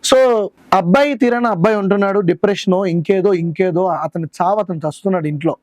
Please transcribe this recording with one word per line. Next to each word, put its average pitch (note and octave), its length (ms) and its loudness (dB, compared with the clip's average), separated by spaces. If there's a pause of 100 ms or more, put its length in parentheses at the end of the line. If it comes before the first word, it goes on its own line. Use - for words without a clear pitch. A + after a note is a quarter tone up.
(100)
So C4 80 6 (640)
అబ్బాయి C#4 420 2
తీరాన A#3+ 340 0
అబ్బాయి G#3 260 2
ఉంటున్నాడు, G3 380 0 (100)
డిప్రెషనో F#3 500 0 (140)
ఇంకేదో F#3+ 380 0 (120)
ఇంకేదో, F3 400 -2 (220)
అతని D#3+ 220 -8 (100)
చావు G3 260 0
అతను E3 220 -8
చస్తున్నాడు E3+ 460 -4
ఇంట్లో. D3+ 300 -4